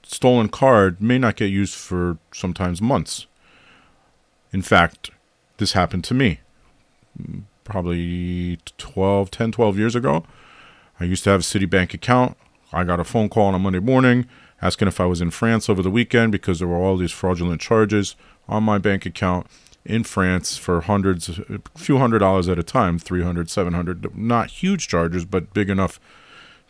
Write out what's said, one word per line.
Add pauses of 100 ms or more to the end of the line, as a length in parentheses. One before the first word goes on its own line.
stolen
card
may
not
get
used
for (160)
sometimes
months. (1300)
In
fact, (460)
this
happened
to
me (1200)
probably (200)
twelve,
ten,
twelve
years
ago. (760)
I
used
to
have
a
Citibank
account. (380)
I
got
a
phone
call
on
a
Monday
morning (340)
asking
if
I
was
in
France
over
the
weekend
because
there
were
all
these
fraudulent
charges (320)
on
my
bank
account (400)
in
France
for
hundreds,
a (160)
few
hundred
dollars
at
a
time,
three
hundred,
seven
hundred,
not
huge
charges,
but
big
enough (720)